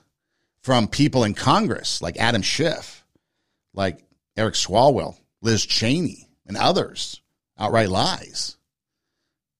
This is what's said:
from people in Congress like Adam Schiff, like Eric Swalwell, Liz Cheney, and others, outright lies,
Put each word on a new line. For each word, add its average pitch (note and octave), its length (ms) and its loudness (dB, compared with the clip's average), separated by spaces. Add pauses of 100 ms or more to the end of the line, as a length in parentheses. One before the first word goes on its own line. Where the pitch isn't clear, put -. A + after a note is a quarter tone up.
(640)
from B2 260 2
people C3 360 2
in G#2 100 0
Congress - 680 0
like E2+ 160 -6
Adam A2+ 240 2
Schiff, - 600 -4 (680)
like F#2+ 320 -4 (320)
Eric G#2+ 180 0
Swalwell, A2 600 2 (240)
Liz A2 240 0
Cheney, C3 640 -2 (180)
and G2+ 100 -10
others, - 640 -2 (380)
outright G#2+ 300 2
lies, - 680 -4 (1040)